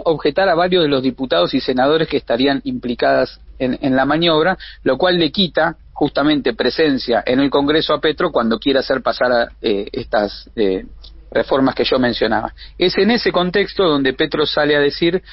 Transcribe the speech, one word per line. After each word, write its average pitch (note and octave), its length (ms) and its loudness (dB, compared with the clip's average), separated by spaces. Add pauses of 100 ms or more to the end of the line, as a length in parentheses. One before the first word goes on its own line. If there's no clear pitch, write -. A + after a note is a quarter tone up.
objetar D#3+ 420 0
a F3 80 2
varios F3+ 280 2
de D3 60 2
los C3 140 0
diputados C3 500 0
y C#3 60 2
senadores C#3 480 2
que C#3+ 100 -2
estarían C3 460 0
implicadas C3 800 -2 (180)
en, B2+ 220 -2
en C3 160 0
la C3 80 2
maniobra, D#3+ 520 2 (260)
lo C3 140 0
cual F3+ 200 2
le E3 140 0
quita E3 460 -2 (140)
justamente C#3+ 640 0
presencia B2 720 0
en B2+ 160 2
el C#3+ 80 2
Congreso D3+ 440 0
a D3 80 0
Petro D#3+ 300 0
cuando A2+ 280 0
quiera C3+ 200 2
hacer B2+ 220 -2
pasar B2 300 0
a, A#2+ 200 0 (100)
eh, G2+ 300 -2
estas, - 640 -4
eh, G2 300 0 (460)
reformas C3+ 440 0
que B2 100 0
yo C3+ 120 2
mencionaba. A2+ 560 -2 (240)
Es F3+ 200 0
en G3 120 2
ese A3+ 220 0
contexto F#3 540 0
donde C#3 280 2
Petro D3+ 320 -2
sale D3 300 2
a D3 60 4
decir E3+ 520 0